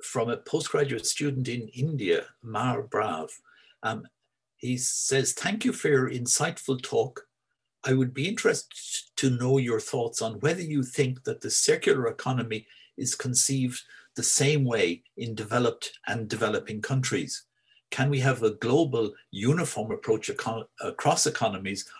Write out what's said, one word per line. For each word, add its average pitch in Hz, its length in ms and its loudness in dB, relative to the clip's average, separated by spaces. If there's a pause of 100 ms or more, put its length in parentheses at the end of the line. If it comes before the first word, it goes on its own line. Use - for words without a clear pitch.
from 120 280 -2
a 117 80 -2
postgraduate 139 680 -2
student 131 440 -2
in 120 200 -6
India, 120 560 0 (160)
Mar 113 400 -2
Brav. 101 480 -4 (540)
Um, 110 200 -4 (520)
he 123 220 -4
says, - 560 0
"Thank 208 320 -2
you 254 80 2
for - 160 -2
your 127 200 4
insightful 127 720 0
talk. - 460 -2 (580)
I 131 80 4
would 131 200 2
be 135 140 -2
interested - 500 0 (400)
to 135 120 4
know 127 280 4
your 120 240 2
thoughts - 400 -2
on 110 180 -4
whether 170 220 0
you 151 220 0
think 131 400 -2
that - 180 -6
the 110 80 -6
circular 135 580 4
economy 110 600 -4 (300)
is - 180 -2
conceived 127 680 0 (340)
the - 80 -4
same 143 420 4
way 98 380 2 (140)
in 117 180 -6
developed 113 560 0 (160)
and 110 200 -4
developing 107 540 -2
countries. 127 640 -2 (460)
Can 135 180 0
we 139 100 2
have 127 240 2
a 107 80 6
global, 120 640 2 (180)
uniform 117 600 0
approach 107 380 -2
eco-, 113 380 -4 (140)
across 147 440 2
economies, 98 640 -2 (100)